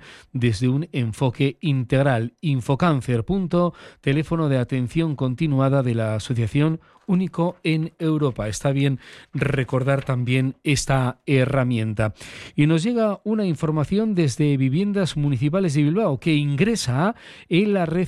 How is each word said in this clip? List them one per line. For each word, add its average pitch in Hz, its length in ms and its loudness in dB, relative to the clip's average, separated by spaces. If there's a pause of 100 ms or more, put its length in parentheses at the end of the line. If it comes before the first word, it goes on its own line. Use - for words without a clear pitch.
(340)
desde 120 360 0
un 139 220 -2
enfoque 131 720 -2
integral. 131 800 0
Infocáncer, 135 840 0
punto, 175 500 0 (260)
teléfono 151 480 0
de 131 80 2
atención 131 580 -2
continuada 135 680 0
de 123 100 0
la 110 220 -2
asociación, 139 640 0 (260)
único 180 580 -2
en 160 340 -2
Europa. 147 500 -2
Está 139 240 -2
bien 139 280 0 (340)
recordar 131 720 -2
también 131 580 0
esta 131 640 0
herramienta. 123 880 0 (420)
Y 147 120 4
nos 160 160 2
llega 220 400 0
una 208 240 -2
información 165 640 0
desde 151 440 2
Viviendas 175 600 0
Municipales 147 560 0
de 151 80 2
Bilbao, 156 380 2
que 160 160 2
ingresa 147 800 0 (320)
en 202 260 2
la 175 140 0
red 175 200 -2